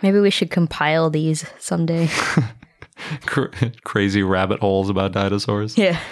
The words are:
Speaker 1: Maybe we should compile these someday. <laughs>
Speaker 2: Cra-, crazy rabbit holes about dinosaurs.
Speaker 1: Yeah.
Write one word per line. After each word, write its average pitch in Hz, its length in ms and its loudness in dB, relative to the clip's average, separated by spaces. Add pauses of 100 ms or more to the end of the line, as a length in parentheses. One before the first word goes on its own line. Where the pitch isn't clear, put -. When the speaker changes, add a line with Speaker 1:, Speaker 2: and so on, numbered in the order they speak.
Speaker 1:
Maybe 196 180 4
we 202 100 4
should 190 220 -2
compile 160 580 0
these 156 360 -2 (120)
someday. 165 560 -2
<laughs> - 40 -2 (1080)
Speaker 2:
Cra-, - 260 -2 (340)
crazy 101 380 2
rabbit 95 360 0
holes 98 300 2
about 98 240 0
dinosaurs. 101 640 -2
Speaker 1:
Yeah. 180 220 2 (120)